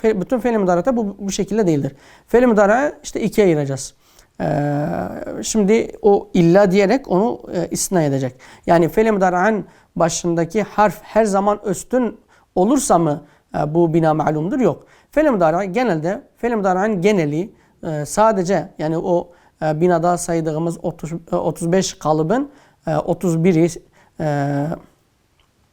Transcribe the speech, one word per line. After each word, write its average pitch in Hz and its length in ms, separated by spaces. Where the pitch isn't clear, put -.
Fe-, 220 180
bütün 240 180
fe'l 233 200
mudari'atta 180 380
bu, 208 220
bu 196 120
şekilde 202 360
değildir. 139 300
Fe'l 247 200
mudari'ı 226 560
işte - 180
ikiye 214 260
ayıracağız. 143 480
Ee, 147 460
şimdi 220 500
o 202 320
illa 185 360
diyerek 202 400
onu, 202 300
e, 175 160
istisna - 320
edecek. 135 320
Yani 170 220
fe'l 220 240
mudari'ın 190 520
başındaki 170 640
harf 208 400
her 220 220
zaman 202 420
üstün 214 540
olursa 214 440
mı, 156 240
e, 151 200
bu 165 200
bina 160 200
ma'lumdur? 156 460
Yok. 180 240
Fe'l 302 200
mudari 175 420
genelde, 202 500
fe'l 233 200
mudari'ın 190 440
geneli, 170 540
e, 151 240
sadece 190 640
yani 160 200
o, 175 300
e, 156 180
binada 175 380
saydığımız 165 640
otuz, 160 280
e, 175 40
otuz 170 360
beş 185 220
kalıbın, 160 560
e, 156 100
otuz 165 480
biri, 170 240
e, 143 460